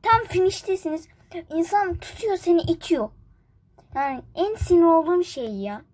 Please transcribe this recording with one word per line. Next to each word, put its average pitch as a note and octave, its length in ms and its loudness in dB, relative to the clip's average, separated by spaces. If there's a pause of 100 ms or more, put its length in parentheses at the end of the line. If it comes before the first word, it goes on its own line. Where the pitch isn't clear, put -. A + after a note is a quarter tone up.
tam A4+ 260 2
finishtesiniz. F#4 800 -2 (460)
İnsan F4+ 400 0
tutuyor G4+ 420 -4
seni F4 240 2
itiyor. D#4 500 -2 (840)
Yani C4+ 280 -4 (120)
en G4 200 -2
sinir F4 300 4
olduğum E4 400 4
şey A#3 300 -8
ya. G3+ 280 -8 (120)